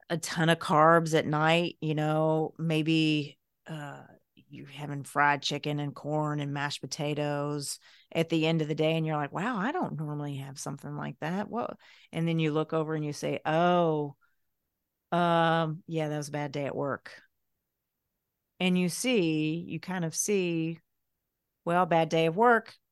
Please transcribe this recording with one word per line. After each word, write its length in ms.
a 80
ton 320
of 100
carbs 580
at 80
night? 540
You 160
know, 640
maybe, 800
uh, 340
you're 180
having 360
fried 380
chicken 380
and 160
corn 460
and 120
mashed 280
potatoes 1000
at 180
the 160
end 160
of 60
the 80
day, 220
and 80
you're 100
like, 160
"Wow, 260
I 140
don't 260
normally 400
have 220
something 380
like 240
that. 280
What?" 280
And 160
then 120
you 120
look 220
over 220
and 100
you 80
say, 320
"Oh, 720
um, 760
yeah, 220
that 80
was 120
a 40
bad 180
day 140
at 100
work." 380
And 180
you 120
see, 640
you 120
kind 260
of 100
see, 640
well, 200
bad 240
day 180
of 80
work 400